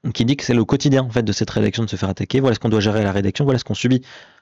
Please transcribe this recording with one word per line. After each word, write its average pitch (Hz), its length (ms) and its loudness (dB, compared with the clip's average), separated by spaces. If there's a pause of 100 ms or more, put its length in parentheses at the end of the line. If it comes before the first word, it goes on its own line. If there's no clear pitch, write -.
(140)
qui 120 100 -2
dit 139 140 2
que - 80 -12
c'est 120 80 0
le 117 100 4
quotidien 135 400 2
en 123 60 -6
fait, 117 140 0
de 107 100 -2
cette - 160 -2
rédaction 107 340 0
de 104 60 -4
se 95 80 -6
faire 98 100 -4
attaquer. 98 320 -2
Voilà 131 160 2
ce - 60 -12
qu'on 117 80 0
doit 110 100 2
gérer 107 220 2
à - 20 0
la 98 80 0
rédaction, 98 320 -2
voilà 131 160 2
ce - 60 -8
qu'on 110 80 -6
subit 127 280 0 (400)